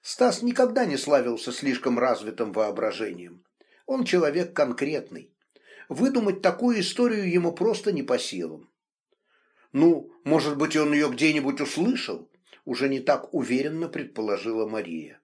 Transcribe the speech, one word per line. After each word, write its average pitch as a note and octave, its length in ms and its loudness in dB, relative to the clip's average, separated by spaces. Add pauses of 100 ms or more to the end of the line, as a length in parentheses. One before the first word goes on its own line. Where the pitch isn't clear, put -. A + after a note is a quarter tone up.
Стас - 400 0
никогда B3 440 2
не C#3+ 120 -2
славился B2 540 0
слишком B2 480 0
развитым A2+ 520 0
воображением. G2 920 -4 (400)
Он C4 180 -2
человек F3 500 0
конкретный. C#3 800 -2 (580)
Выдумать A3 520 0
такую G#3+ 380 2
историю G#3 500 0
ему E3+ 220 2
просто - 400 0
не C#3+ 120 -2
по B2 140 0
силам. E2 520 -8 (1000)
"Ну, D#3 400 4 (120)
может D3 340 2
быть, D#3 180 0
он D3 180 2
её D3 160 2
где-нибудь D3 520 0
услышал?" D#3+ 680 -2 (360)
уже C3+ 220 -2
не C3+ 140 -2
так C3+ 320 2
уверенно C#3+ 560 -2
предположила A2 760 -4
Мария. E2+ 580 -8